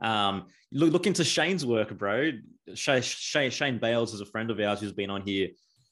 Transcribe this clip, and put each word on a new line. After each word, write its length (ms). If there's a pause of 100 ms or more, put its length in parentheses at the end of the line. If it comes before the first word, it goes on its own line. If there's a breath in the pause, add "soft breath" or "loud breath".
Um, 460 (240 soft breath)
look, 220
look 140
into 180
Shane's 400
work, 320
bro. 340 (420)
Sha-, 280
Sha-, 480
Shane 300
Bales 340
is 80
a 40
friend 240
of 120
ours 180
who's 140
been 160
on 140
here, 260 (420)